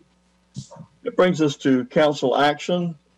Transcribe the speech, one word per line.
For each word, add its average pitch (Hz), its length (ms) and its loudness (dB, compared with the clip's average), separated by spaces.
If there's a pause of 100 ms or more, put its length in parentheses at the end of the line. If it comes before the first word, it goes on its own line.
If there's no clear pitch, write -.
(1040)
It - 120 -10
brings 180 260 2
us 147 160 0
to 127 280 0
council 147 500 0
action. 156 600 -2 (220)